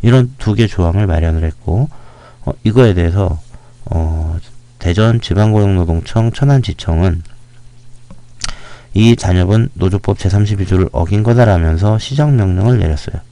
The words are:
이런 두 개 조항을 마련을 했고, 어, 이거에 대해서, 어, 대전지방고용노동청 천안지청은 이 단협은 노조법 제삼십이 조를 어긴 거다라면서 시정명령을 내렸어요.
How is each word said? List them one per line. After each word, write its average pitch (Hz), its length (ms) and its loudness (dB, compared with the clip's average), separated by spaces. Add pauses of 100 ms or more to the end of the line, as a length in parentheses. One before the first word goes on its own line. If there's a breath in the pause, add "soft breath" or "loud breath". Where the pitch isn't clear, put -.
이런 123 360 4
두 107 180 -2
개 110 120 2
조항을 95 400 0
마련을 80 360 0
했고, 87 460 -4 (520 loud breath)
어, - 100 -6 (120)
이거에 110 300 4
대해서, 87 460 0 (460 soft breath)
어, 80 520 -4 (420)
대전지방고용노동청 104 1500 0
천안지청은 92 920 0 (1700 loud breath)
이 113 220 4
단협은 95 580 2
노조법 95 460 -2
제삼십이 98 460 0
조를 92 260 0
어긴 98 320 -2
거다라면서 104 760 2
시정명령을 117 800 0
내렸어요. 80 420 -4 (100)